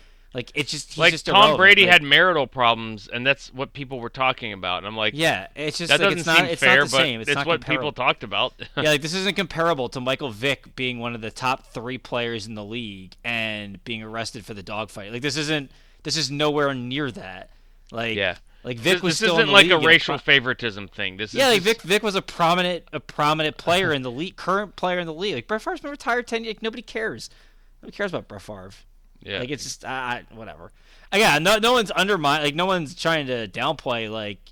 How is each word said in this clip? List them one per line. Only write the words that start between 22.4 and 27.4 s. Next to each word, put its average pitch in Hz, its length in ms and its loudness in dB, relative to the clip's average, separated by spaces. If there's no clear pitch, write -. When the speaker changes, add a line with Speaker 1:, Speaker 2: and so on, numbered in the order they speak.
Speaker 1:
a 147 60 -6
prominent 151 580 0
player 175 340 2
Speaker 2:
<laughs> 143 40 2
Speaker 1:
in 135 40 -2
the 127 100 -6
league, 151 260 -8
current 196 400 -2
player 180 220 -2
in 175 80 -4
the 160 60 -8
league. 175 220 -4
Like, 120 120 -6
Brett 214 140 -2
Favre's 339 200 -6
been 285 100 -10
retired 247 360 -4
ten 226 180 -4
years. 220 180 -8
Nobody 226 180 -6
cares. 214 480 -8